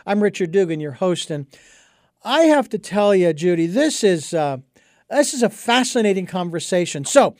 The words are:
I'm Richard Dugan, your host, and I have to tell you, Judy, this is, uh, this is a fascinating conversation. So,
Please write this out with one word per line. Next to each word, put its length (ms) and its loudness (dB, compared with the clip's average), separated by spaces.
I'm 160 -2
Richard 300 -2
Dugan, 300 0
your 120 -8
host, 380 -4
and 160 -8
I 180 0
have 280 4
to 80 -6
tell 360 0
you, 180 4
Judy, 340 0
this 360 0
is, 320 0
uh, 220 -2
this 240 0
is 80 0
a 80 2
fascinating 720 0
conversation. 800 -4
So, 360 4